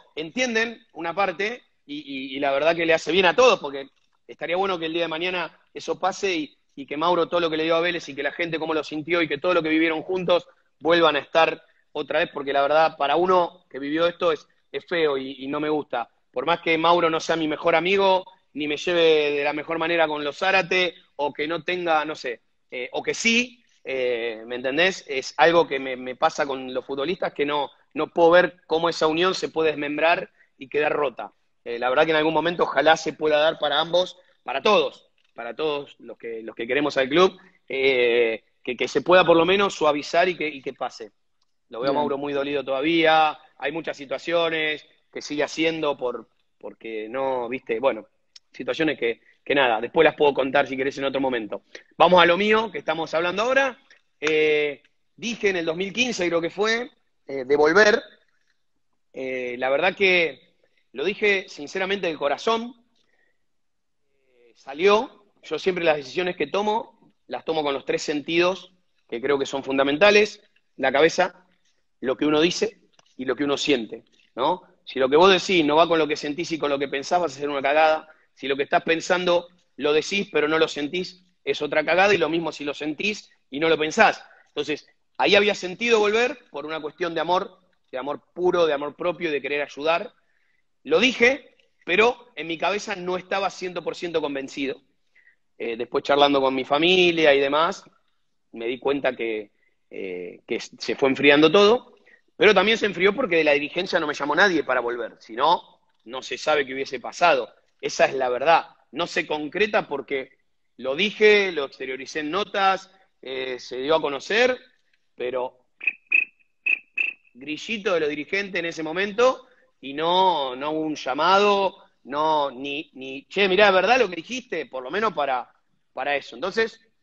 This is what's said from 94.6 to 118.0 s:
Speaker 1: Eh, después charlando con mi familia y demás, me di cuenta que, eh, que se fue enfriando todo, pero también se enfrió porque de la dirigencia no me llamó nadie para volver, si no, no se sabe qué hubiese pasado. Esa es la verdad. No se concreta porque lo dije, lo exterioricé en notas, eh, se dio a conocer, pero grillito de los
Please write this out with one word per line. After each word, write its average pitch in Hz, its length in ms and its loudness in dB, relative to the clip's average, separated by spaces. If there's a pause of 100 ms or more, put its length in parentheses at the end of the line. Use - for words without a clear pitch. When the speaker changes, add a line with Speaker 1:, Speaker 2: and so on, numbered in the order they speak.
Speaker 1:
Eh, 113 200 -6
después 120 260 -4
charlando 143 380 4
con 135 120 2
mi 131 120 -4
familia 165 680 4
y 139 60 6
demás, 151 460 0 (640)
me 117 160 -8
di 127 100 -4
cuenta 135 380 -2
que, 110 360 -6 (380)
eh, 92 560 -12
que 117 140 -4
se - 360 -8
fue 139 120 0
enfriando 143 420 4
todo, 202 440 4 (420)
pero 202 180 4
también 202 240 2
se 240 80 -4
enfrió 190 300 0
porque 190 220 0
de 160 80 4
la 147 80 4
dirigencia 160 440 -2
no 160 100 -2
me 147 60 -4
llamó 147 220 -4
nadie 175 300 2
para 127 160 0
volver, 120 380 -6
si 113 180 -16
no, 160 420 0 (240)
no 127 180 -12
se 123 160 -10
sabe 151 280 0
qué 127 80 -10
hubiese 131 260 -8
pasado. 123 500 0 (300)
Esa 151 260 0
es 139 100 -2
la 131 140 -2
verdad. 139 380 2 (240)
No 165 160 -4
se 170 200 -4
concreta 175 600 -2
porque 135 440 -8 (460)
lo 131 180 -4
dije, 208 560 2
lo 147 140 -4
exterioricé 131 560 -10
en 151 100 -6
notas, 190 600 -2 (300)
eh, 131 380 -8
se - 180 -12
dio 139 180 0
a 160 60 2
conocer, 196 560 0 (580)
pero 123 420 -6 (1800)
grillito 190 600 -6
de 165 60 6
los 151 100 2